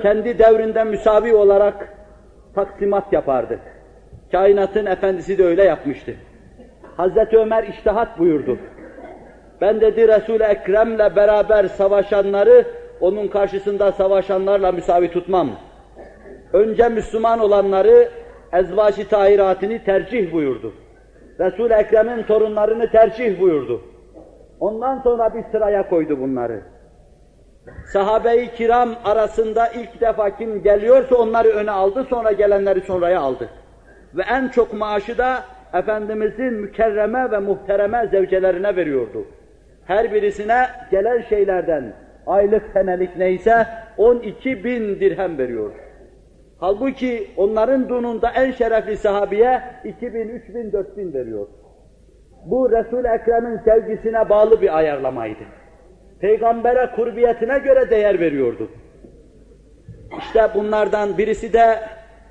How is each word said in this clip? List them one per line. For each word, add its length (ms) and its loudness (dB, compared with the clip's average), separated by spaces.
kendi 380 0
devrinde 440 4
müsavi 520 2
olarak 580 2
taksimat 580 -4
yapardı. 460 -2
Kainatın 540 2
efendisi 520 -4
de 80 4
öyle 180 4
yapmıştı. 500 -2
Hazreti 400 2
Ömer 260 2
içtihat 560 -4
buyurdu. 380 0
"Ben," 200 0
dedi, 260 4
"Resul-i 360 2
Ekrem'le 720 2
beraber 500 4
savaşanları 1000 4
onun 260 0
karşısında 640 -2
savaşanlarla 800 0
müsavi 400 0
tutmam." 380 -2
Önce 360 2
Müslüman 500 -2
olanları, 680 4
ezvac-ı 540 0
tahiratını 760 2
tercih 480 -2
buyurdu. 400 -4
Resul-i 340 0
Ekrem'in 500 2
torunlarını 680 0
tercih 500 2
buyurdu. 400 0
Ondan 400 -4
sonra 360 0
bir 160 -8
sıraya 380 0
koydu 300 -2
bunları. 420 -6
Sahabe-i 680 0
kiram 380 0
arasında 600 0
ilk 340 -10
defa 360 -2
kim 260 -8
geliyorsa 520 4
onları 320 2
öne 240 0
aldı, 380 0
sonra 220 -2
gelenleri 500 0
sonraya 380 -2
aldı. 300 -4
Ve 80 -6
en 160 -2
çok 260 0
maaşı 440 -6
da 160 0
Efendimizin 800 -4
mükerreme 800 -2
ve 80 -2
muhtereme 680 -2
zevcelerine 680 0
veriyordu. 500 -4
Her 280 -2
birisine 540 0
gelen 300 0
şeylerden 720 -2
aylık 360 2
senelik 440 -2
neyse 500 2
on 220 4
iki 440 -8
bin 360 -4
dirhem 380 -2
veriyordu. 360 -6
Halbuki 680 -4
onların 520 0
dununda 460 -4
en 160 0
şerefli 460 -2
sahabiye 640 0
iki 300 -12
bin, 160 -8
üç 260 -16
bin, 160 -10
dört 260 -10
bin 160 -10
veriyordu. 380 -10
Bu 260 0
Resul-i 360 -2
Ekrem'in 500 -2
sevgisine 720 0
bağlı 320 4
bir 160 2
ayarlamaydı. 640 -4
Peygambere 760 0
kurbiyetine 640 0
göre 300 2
değer 300 2
veriyordu. 500 -2
İşte 240 -2
bunlardan 640 -2
birisi 360 -4
de 260 4